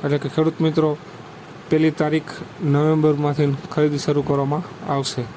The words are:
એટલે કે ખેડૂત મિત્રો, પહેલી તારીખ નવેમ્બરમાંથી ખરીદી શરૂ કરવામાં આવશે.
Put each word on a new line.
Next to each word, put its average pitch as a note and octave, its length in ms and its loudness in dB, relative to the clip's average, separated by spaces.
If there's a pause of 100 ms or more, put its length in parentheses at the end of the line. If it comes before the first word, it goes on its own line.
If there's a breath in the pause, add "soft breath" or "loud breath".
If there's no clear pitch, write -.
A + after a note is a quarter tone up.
એટલે C#3+ 140 2
કે C#3 120 -4
ખેડૂત D#3+ 320 0
મિત્રો, D#3 360 2 (720)
પહેલી D#3 220 4
તારીખ D3+ 400 -2 (320)
નવેમ્બરમાંથી D3 920 4 (140)
ખરીદી D3+ 260 2
શરૂ C#3+ 240 0
કરવામાં C#3+ 720 -2
આવશે. C#3 300 -2 (160)